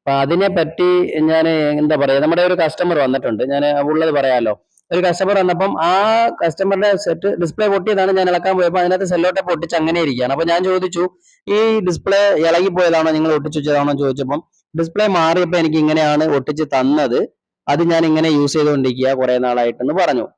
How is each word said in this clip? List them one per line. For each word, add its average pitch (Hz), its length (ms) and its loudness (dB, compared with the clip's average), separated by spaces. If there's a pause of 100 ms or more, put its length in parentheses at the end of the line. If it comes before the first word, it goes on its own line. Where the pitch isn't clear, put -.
അപ്പൊ 139 120 -4 (100)
അതിനെ 170 340 0
പറ്റി 170 320 0 (420)
ഞാൻ 160 140 2 (360)
എന്താ 151 220 2
പറയാ, 135 220 2
നമ്മുടെ 170 240 2
ഒരു 180 140 0
കസ്റ്റമർ 175 420 -2
വന്നിട്ടുണ്ട്, 127 380 -2 (100)
ഞാൻ 143 120 0 (260)
ഉള്ളത് 160 280 0
പറയാലോ. 127 340 0 (400)
ഒരു 175 140 0
കസ്റ്റമർ 190 360 0
വന്നപ്പം 180 300 0 (160)
ആ 180 60 2 (480)
കസ്റ്റമറുടെ 196 480 0 (140)
സെറ്റ് 170 240 -2 (140)
ഡിസ്പ്ലേ 175 300 -2
പൊട്ടിയതാണ്. 190 460 0
ഞാൻ 185 140 2
ഇളക്കാൻ 185 260 0
പോയപ്പോ 175 240 0
അതിനകത്ത് 185 300 0
സെല്ലോ 175 240 0
ടേപ്പ് 180 180 -2
ഒട്ടിച്ച് 165 260 -6
അങ്ങനെ 165 240 0
ഇരിക്കുകയാണ്. 127 320 -2
അപ്പൊ 165 160 -2
ഞാൻ 175 80 2 (100)
ചോദിച്ചു, 180 320 -2 (520)
"ഈ 208 40 2 (300)
ഡിസ്പ്ലേ 190 340 0 (260)
ഇളകിപ്പോയതാണോ 170 680 2
നിങ്ങൾ 160 200 0
ഒട്ടിച്ച് 147 220 -4
വെച്ചതാണോ?" 147 340 0 (100)
ചോദിച്ചപ്പം 135 380 -4 (400)
ഡിസ്പ്ലേ 165 260 -2 (120)
മാറിയപ്പോ 170 440 0
എനിക്ക് 156 220 0
ഇങ്ങനെയാണ് 156 400 2 (120)
ഒട്ടിച്ച് 147 280 -4 (100)
തന്നത്, 135 460 0 (520)
അത് 151 100 0 (100)
ഞാൻ 165 180 2
ഇങ്ങനെ 156 180 2
യൂസ് 143 280 2
ചെയ്തുകൊണ്ടിരിക്കുക 135 640 0
കുറെ 127 260 0
നാളായിട്ടെന്ന് 120 560 -2
പറഞ്ഞു. 127 240 0 (120)